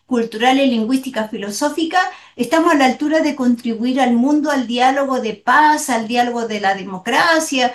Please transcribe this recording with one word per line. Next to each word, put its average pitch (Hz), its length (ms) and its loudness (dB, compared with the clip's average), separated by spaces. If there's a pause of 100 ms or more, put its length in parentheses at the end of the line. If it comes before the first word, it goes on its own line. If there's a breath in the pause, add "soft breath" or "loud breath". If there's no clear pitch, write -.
culturales, 247 640 2
lingüísticas, 226 600 -2
filosóficas, 294 760 -2 (340 loud breath)
estamos 330 340 2
a 302 60 4
la 269 80 4
altura 294 340 0
de 294 160 0
contribuir 247 640 -2
al 240 140 2
mundo, 294 380 2
al 262 140 0
diálogo 262 540 0
de 214 140 -4
paz, 294 560 2
al 226 180 -2
diálogo 240 400 -2
de 208 140 -6
la 190 140 0
democracia, 254 1000 -2